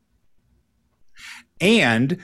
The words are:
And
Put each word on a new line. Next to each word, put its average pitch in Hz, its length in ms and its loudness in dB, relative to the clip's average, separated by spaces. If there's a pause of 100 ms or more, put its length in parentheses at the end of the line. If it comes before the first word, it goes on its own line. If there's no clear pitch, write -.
(1600)
And 156 600 2